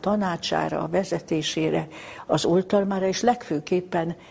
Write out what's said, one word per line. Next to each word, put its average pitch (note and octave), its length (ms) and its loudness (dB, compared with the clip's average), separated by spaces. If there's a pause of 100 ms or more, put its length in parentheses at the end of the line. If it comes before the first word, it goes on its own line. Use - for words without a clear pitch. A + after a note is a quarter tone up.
tanácsára, E3 800 0
a D#3+ 80 -2
vezetésére, D#3+ 1000 0 (380)
az D#3 180 2
oltalmára, F#3+ 600 2
és F#3 140 0
legfőképpen F3+ 960 0 (140)